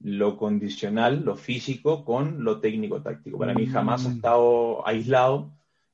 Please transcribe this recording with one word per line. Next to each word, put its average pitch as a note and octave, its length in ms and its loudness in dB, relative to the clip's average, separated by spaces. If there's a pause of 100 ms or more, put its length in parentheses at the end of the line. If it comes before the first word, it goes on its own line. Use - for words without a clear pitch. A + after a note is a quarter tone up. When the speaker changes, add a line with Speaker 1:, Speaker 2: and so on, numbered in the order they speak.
Speaker 1:
lo G2+ 360 0
condicional, G#2+ 880 0
lo G#2 120 -2
físico, C3+ 680 -4
con C#3+ 400 -2
lo G#2+ 160 0
técnico-táctico. - 800 -4
Para - 160 -2
mí - 120 2
jamás B2+ 380 0
ha B2 60 -2
Speaker 2:
Mm. B2 60 -4
Speaker 1:
estado A#2+ 680 4
aislado. B2+ 640 2 (420)